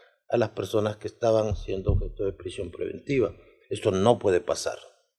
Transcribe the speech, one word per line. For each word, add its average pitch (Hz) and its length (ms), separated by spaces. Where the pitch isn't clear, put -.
a - 60
las 113 140
personas 107 480
que 107 100
estaban 110 480
siendo 95 380
objeto - 320
de 95 80
prisión 90 360
preventiva. 104 640
Esto 107 220
no 98 280
puede 90 220
pasar. - 360